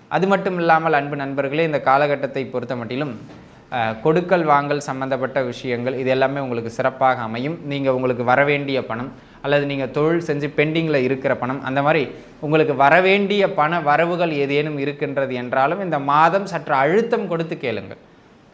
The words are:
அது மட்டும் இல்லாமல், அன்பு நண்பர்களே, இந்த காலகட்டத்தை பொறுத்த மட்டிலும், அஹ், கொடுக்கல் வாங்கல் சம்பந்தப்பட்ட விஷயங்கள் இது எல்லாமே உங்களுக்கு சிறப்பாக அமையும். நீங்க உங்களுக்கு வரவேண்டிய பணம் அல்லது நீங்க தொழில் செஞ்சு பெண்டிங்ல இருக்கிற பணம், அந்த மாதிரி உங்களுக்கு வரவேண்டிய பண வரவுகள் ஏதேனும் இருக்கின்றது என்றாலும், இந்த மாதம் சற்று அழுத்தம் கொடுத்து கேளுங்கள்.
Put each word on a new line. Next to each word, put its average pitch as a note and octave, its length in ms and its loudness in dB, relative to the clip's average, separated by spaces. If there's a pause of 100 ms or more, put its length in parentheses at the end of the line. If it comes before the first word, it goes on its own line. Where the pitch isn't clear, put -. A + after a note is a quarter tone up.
அது E3+ 180 0
மட்டும் F#3 320 0
இல்லாமல், E3 340 2
அன்பு C#3+ 240 0
நண்பர்களே, C#3 480 -2
இந்த D3+ 160 0
காலகட்டத்தை C#3 640 2
பொறுத்த B2 320 -6
மட்டிலும், B2 380 -6 (580)
அஹ், A2 280 -2
கொடுக்கல் E3+ 440 2
வாங்கல் D3 360 2
சம்பந்தப்பட்ட C3+ 640 -2
விஷயங்கள் B2 520 -4
இது C3 160 -2
எல்லாமே C3+ 300 0
உங்களுக்கு A#2 300 -4
சிறப்பாக B2+ 500 0
அமையும். B2 440 -4
நீங்க C#3 300 0
உங்களுக்கு B2+ 300 0
வரவேண்டிய C#3 640 2
பணம் C3 240 -6 (320)
அல்லது C#3+ 240 2
நீங்க C3+ 200 -2
தொழில் E3 400 0
செஞ்சு D3 300 -2
பெண்டிங்ல D#3 380 2
இருக்கிற C3 420 0
பணம், C3 280 -6
அந்த C3+ 180 -2
மாதிரி D3 280 2 (300)
உங்களுக்கு D3+ 340 2
வரவேண்டிய F#3+ 800 4
பண D#3+ 260 0
வரவுகள் E3 520 2
ஏதேனும் C#3+ 460 0
இருக்கின்றது C#3 560 -4
என்றாலும், C3 480 0
இந்த D#3 160 -2
மாதம் D#3+ 480 4
சற்று D#3 280 -4
அழுத்தம் G3 540 2
கொடுத்து E3 300 -4
கேளுங்கள். G#2+ 380 -6 (580)